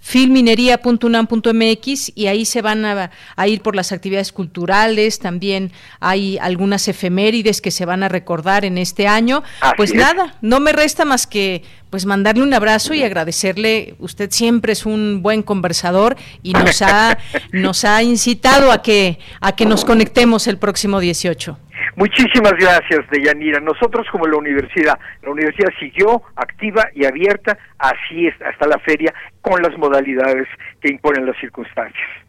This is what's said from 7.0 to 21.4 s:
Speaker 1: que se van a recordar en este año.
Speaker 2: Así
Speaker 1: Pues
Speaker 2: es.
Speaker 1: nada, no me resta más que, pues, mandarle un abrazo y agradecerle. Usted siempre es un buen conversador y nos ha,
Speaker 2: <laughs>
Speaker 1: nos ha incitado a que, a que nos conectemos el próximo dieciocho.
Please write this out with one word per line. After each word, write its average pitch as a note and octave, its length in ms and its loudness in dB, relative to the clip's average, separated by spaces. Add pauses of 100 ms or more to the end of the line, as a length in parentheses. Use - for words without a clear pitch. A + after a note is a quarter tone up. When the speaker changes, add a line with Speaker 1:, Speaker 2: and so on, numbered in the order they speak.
Speaker 1:
que F#3 100 -4
se F3+ 140 -6
van F#3 180 -2
a G3 60 -2
recordar F3+ 560 -2
en F#3 120 -2
este F#3+ 300 -2
año. A#3 340 2 (200)
Speaker 2:
Así - 160 2
Speaker 1:
Pues G#3 140 2
Speaker 2:
es. G#3 40 -2
Speaker 1:
nada, D#4 460 2
no A#3 180 2
me D4+ 140 2
resta D4+ 320 0
más C4+ 220 0
que, F#3+ 360 -4 (260)
pues, F#3+ 160 -6
mandarle G3+ 380 2
un C#4 100 2
abrazo A3 400 2
y D4 100 0
agradecerle. G3 960 -2
Usted G3+ 320 -8
siempre A3+ 420 0
es - 120 -6
un G#3+ 380 -2
buen G#3+ 200 0
conversador F#3+ 760 0 (260)
y F#3 80 -8
nos F3+ 300 2
ha, G#3+ 360 4 (180)
Speaker 2:
<laughs> - 180 -8
Speaker 1:
nos F#3 320 -2
ha G#3+ 180 4
incitado A#3+ 680 4
a G#3+ 100 2
que, G3 380 2 (200)
a G3 160 -2
que A3+ 100 2
nos G#3+ 200 2
conectemos A3+ 640 4
el G3 100 -2
próximo G3+ 420 -2
dieciocho. E3+ 580 -4 (380)